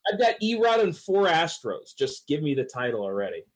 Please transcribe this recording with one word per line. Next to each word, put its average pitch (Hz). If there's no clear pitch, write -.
I've 196
got 226
Erod 226
and 185
four 196
Astros. -
Just -
give 151
me 147
the 131
title 123
already. 98